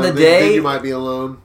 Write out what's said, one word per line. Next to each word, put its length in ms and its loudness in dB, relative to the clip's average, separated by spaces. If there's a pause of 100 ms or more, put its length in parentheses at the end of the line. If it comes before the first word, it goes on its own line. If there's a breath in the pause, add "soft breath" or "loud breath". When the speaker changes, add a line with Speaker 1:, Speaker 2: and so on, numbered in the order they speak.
Speaker 1:
know, 60 0
Speaker 2:
the 40 -2
Speaker 1:
then, 100 -4
then 200 6
Speaker 2:
day. 140 2
Speaker 1:
you 60 0
might 200 -4
be 80 -6
alone. 540 -8